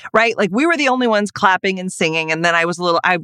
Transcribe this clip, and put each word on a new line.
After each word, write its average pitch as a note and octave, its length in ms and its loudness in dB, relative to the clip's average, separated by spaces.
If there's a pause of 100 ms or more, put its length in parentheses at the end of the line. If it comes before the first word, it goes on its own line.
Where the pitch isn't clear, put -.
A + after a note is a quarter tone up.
(120)
right? A3+ 240 2
Like, F#3+ 160 0
we C4+ 140 2
were E4+ 100 0
the C#4+ 120 0
only B3+ 180 0
ones G#3 240 0
clapping G3 500 0
and F#3 100 -6
singing. D#3+ 400 -2
And D#3+ 140 -2
then E3+ 100 2
I E3+ 120 2
was E3+ 100 -4
a F3 60 -8
little, E3+ 200 2
I F3+ 220 2